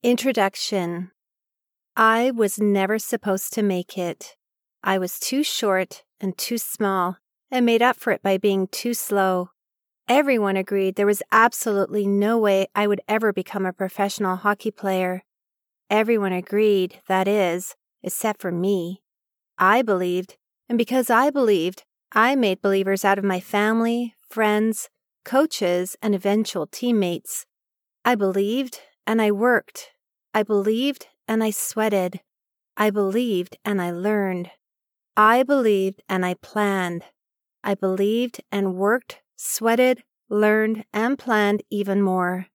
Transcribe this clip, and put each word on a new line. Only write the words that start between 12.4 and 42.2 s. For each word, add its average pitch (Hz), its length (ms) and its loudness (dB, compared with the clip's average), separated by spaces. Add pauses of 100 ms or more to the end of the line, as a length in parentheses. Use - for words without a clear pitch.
I 208 100 2
would 202 220 0
ever 220 260 0
become 190 320 -4
a 180 80 -4
professional 196 640 -4
hockey 208 340 -2
player. 185 540 -4 (680)
Everyone 208 440 2
agreed, 196 720 0
that 190 200 2
is, 180 480 0 (280)
except 214 360 -4
for 185 120 -6
me. 180 500 -2 (560)
I 202 240 4
believed, 185 540 -2 (340)
and 240 80 0
because 240 320 0
I 254 220 4
believed, 202 540 0 (260)
I 240 240 2
made 208 260 0
believers 196 440 0
out 196 120 4
of 196 60 -4
my 190 160 0
family, 226 800 0
friends, 214 680 0 (340)
coaches, 185 800 0
and 214 120 0
eventual 202 540 -2
teammates. 202 800 -2 (580)
I 247 120 2
believed, 202 680 -2 (260)
and 220 140 2
I 208 100 2
worked. 226 600 -2 (420)
I 214 100 2
believed, 220 640 0 (220)
and 220 120 0
I 220 80 0
sweated. 202 680 -2 (560)
I 214 140 2
believed, 202 720 -2
and 202 180 -2
I 175 100 -4
learned. 185 600 -2 (640)
I 226 280 6
believed, 214 640 2
and 185 160 0
I 180 80 -2
planned. 185 720 -4 (580)
I 202 100 -2
believed 202 680 -2 (100)
and 196 240 -2
worked, 208 460 -2 (160)
sweated, 247 640 0 (260)
learned, 214 600 2
and 233 260 -2
planned 208 520 0
even 202 320 -2
more. 185 540 -2